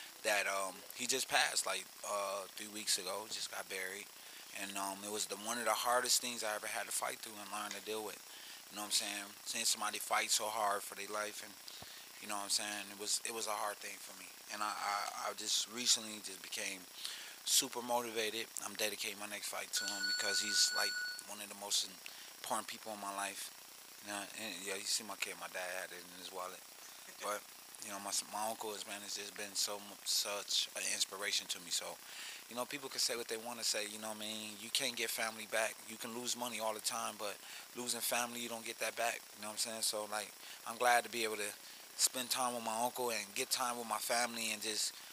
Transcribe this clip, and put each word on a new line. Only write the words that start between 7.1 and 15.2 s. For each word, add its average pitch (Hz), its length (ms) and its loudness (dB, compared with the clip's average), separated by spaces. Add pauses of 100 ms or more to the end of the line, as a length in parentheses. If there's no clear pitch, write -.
through 110 160 -8
and 101 160 -8
learn 104 200 -2
to 101 80 -6
deal 107 220 0
with. 101 160 -4 (520)
You 95 60 -10
know 104 60 -2
what 104 40 -2
I'm 98 60 -4
saying? 101 420 2 (100)
Seeing 113 220 0
somebody 107 320 2
fight 107 320 4
so 107 180 6
hard 104 340 4
for - 120 -6
their 98 140 -6
life 104 340 -2
and, 104 100 -10 (720)
you 101 60 -8
know 104 80 0
what 101 80 -2
I'm 101 60 -2
saying? 104 400 2
It 98 80 -8
was, 104 260 4
it 123 80 0
was 110 140 0
a 110 60 2
hard 104 260 2
thing 101 220 -6
for 98 180 -10
me. 98 80 -10 (260)
And 104 100 0
I, 104 40 2
I, 101 640 0